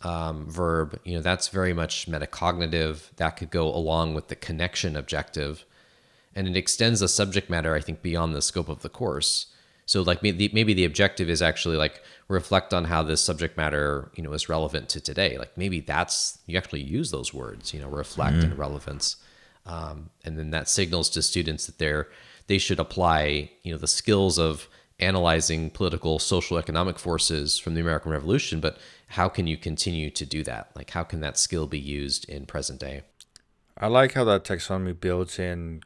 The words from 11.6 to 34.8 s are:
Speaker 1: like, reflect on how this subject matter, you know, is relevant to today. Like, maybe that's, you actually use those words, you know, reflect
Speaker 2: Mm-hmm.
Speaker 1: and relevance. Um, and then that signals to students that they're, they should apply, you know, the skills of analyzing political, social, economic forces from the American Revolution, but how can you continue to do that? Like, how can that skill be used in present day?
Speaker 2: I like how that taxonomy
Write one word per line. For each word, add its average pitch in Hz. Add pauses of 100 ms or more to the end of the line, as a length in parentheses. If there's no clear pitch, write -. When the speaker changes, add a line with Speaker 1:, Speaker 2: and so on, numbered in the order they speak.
Speaker 1:
like, 76 (260)
reflect 95
on 87
how 82
this 78
subject 80
matter, 73
you 85
know, 73
is -
relevant 78
to 71
today. 71
Like, -
maybe 90
that's, -
you 85
actually 73
use 107
those 65
words, 58
you 76
know, 69
reflect 73
Speaker 2:
Mm-hmm. 82
Speaker 1:
and 71
relevance. 71 (500)
Um, 80 (160)
and 80
then 78
that 78
signals 85
to 80
students 80
that -
they're, 76 (400)
they 98
should 90
apply, 78 (120)
you 87
know, 78
the 73
skills 98
of 80 (320)
analyzing 82
political, 82
social, 87
economic 85
forces 82
from 82
the 82
American 80
Revolution, 78
but 78 (300)
how 90
can 90
you 78
continue 80
to -
do 76
that? 57
Like, 73
how 85
can 82
that 76
skill 80
be 71
used 69
in 69
present 69
day? 69 (760)
Speaker 2:
I 107
like 127
how 131
that 101
taxonomy 92